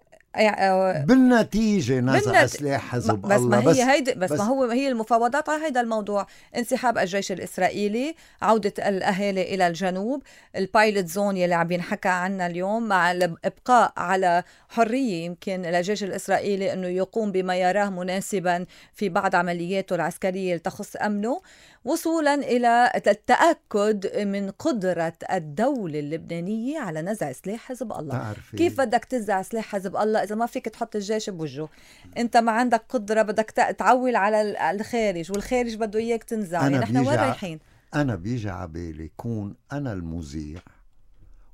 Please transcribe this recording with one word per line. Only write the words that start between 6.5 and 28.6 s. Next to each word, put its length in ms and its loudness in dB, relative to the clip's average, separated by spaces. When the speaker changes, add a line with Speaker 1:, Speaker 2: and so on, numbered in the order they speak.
Speaker 1:
انسحاب 420 0
الجيش 340 -2
الإسرائيلي، 840 -2
عودة 360 2
الأهالي 760 -2
إلى 120 2
الجنوب، 560 -4
البايلوت 500 2
زون 300 -2
يلي 180 2
عم 180 0
ينحكى 360 -2
عنها 380 0
اليوم، 420 -4
مع 240 4
الإبقاء 840 2
على 460 2
حرية 560 0
يمكن 380 -8
للجيش 420 -2
الإسرائيلي 680 -2
إنه 140 -4
يقوم 460 -2
بما 240 0
يراه 320 2
مناسبًا 800 -2
في 140 -4
بعض 260 0
عملياته 600 0
العسكرية 560 -2
اللي 120 -2
تخص 340 -10
أمنه، 440 -2
وصولًا 500 2
إلى 600 4
الت-، 140 0
التأكد 1080 2
من 340 -2
قدرة 640 -2
الدولة 680 -2
اللبنانية 840 -6
على 220 -6
نزع 300 -4
سلاح 280 -8
حزب 320 -10
الله. 260 -6
Speaker 2:
تعرفي 380 -10
Speaker 1:
كيف 240 0